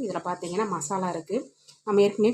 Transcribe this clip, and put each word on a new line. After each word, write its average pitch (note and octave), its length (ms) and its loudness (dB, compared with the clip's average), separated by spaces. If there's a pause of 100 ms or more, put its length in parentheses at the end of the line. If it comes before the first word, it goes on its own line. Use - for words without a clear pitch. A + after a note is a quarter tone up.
இதுல F3 240 -4
பார்த்தீங்கன்னா F3+ 440 -4
மசாலா F3+ 420 -2
இருக்கு. E3+ 220 -6 (480)
நம்ம G3+ 220 4
ஏற்கனவே G#3 280 2